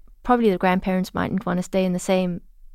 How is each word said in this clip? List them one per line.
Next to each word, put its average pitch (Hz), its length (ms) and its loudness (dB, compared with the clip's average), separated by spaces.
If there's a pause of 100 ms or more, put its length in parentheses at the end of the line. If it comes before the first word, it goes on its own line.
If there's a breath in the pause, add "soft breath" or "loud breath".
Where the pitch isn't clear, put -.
(240)
probably 240 260 4
the 180 80 2
grandparents 185 560 0
mightn't 185 320 -2
wanna 180 160 -2
stay 190 220 -2
in 185 100 0
the 180 40 -2
same 185 420 0 (340)